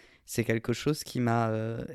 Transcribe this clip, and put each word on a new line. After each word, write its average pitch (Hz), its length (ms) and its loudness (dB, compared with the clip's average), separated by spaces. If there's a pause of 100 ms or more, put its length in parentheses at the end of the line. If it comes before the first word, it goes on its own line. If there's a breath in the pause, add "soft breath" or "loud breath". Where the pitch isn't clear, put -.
(240 loud breath)
c'est - 200 0
quelque 113 280 0
chose 151 300 0
qui - 160 -6
m'a, 117 300 4
euh, 113 360 -2 (100)